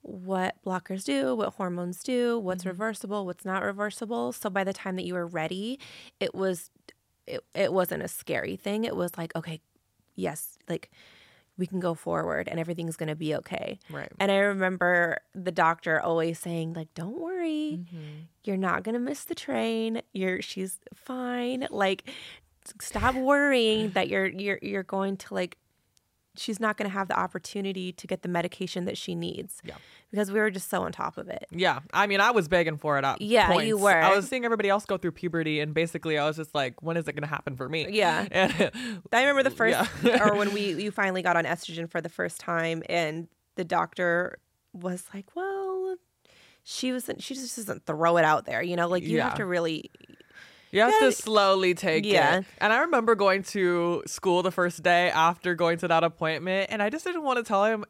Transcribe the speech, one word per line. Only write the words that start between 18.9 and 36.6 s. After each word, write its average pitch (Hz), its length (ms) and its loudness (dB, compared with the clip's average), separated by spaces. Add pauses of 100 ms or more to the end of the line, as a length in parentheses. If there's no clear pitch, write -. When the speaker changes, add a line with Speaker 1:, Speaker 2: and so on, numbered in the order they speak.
Speaker 1:
miss 277 240 -4
the - 100 -8
train. 226 680 -2 (100)
You're, 190 300 -2
she's 190 340 -8 (160)
fine. 254 800 -6
Like, 190 320 0 (600)
s-, - 160 -18
stop 233 360 0
worrying 254 760 4
that 190 140 0
you're, 190 200 0
you're, 196 340 -4
you're 202 220 -4
going 196 340 -4
to, - 160 -14
like, 185 240 -4 (800)
she's 208 240 -6
not 214 180 0
gonna 202 140 -4
have 196 160 -4
the - 120 -2
opportunity 185 720 -4
to - 140 -16
get 185 160 -4
the - 80 -6
medication 175 560 -2
that 180 100 -4
she 175 200 -8
needs." 175 500 -8
Speaker 2:
Yeah. - 120 -14 (320)
Speaker 1:
Because 196 220 -2
we 214 80 2
were 214 100 4
just 190 200 -8
so 185 140 0
on 170 100 -4
top - 240 -6
of 185 100 -12
it. - 240 -10
Speaker 2:
Yeah. 165 280 2 (120)
I 196 160 4
mean, 196 140 2
I 220 100 6
was 202 160 4
begging 160 300 4
for 147 200 0
it 135 60 2
at 135 180 0
Speaker 1:
Yeah, 208 380 6
you 220 160 2
Speaker 2:
points. 196 80 0
Speaker 1:
were. 202 80 8
Speaker 2:
I 180 240 8
was 202 140 2
seeing 254 160 -2
everybody 214 240 2
else 202 160 4
go 202 120 -2
through 175 140 -2
puberty, 160 480 -2
and 151 140 -2
basically 160 440 0
I 147 80 2
was 156 120 -2
just 160 180 -8
like, 165 260 -2